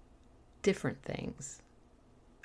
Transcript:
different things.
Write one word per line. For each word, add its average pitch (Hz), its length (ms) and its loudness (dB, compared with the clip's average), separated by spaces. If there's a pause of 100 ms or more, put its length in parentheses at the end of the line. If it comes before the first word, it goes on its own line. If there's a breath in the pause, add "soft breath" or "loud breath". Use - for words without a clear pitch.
(600)
different - 400 4
things. - 600 -4 (840)